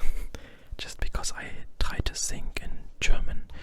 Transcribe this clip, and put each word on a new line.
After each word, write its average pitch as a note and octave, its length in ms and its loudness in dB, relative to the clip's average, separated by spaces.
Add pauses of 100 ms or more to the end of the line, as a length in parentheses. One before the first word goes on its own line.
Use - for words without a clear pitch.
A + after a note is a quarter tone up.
(320)
<laughs> - 460 -16
just - 220 -12
because - 320 -2
I - 180 -10 (280)
try - 200 0
to - 160 -4
think - 480 -6
in - 80 -4 (300)
German - 500 6 (120)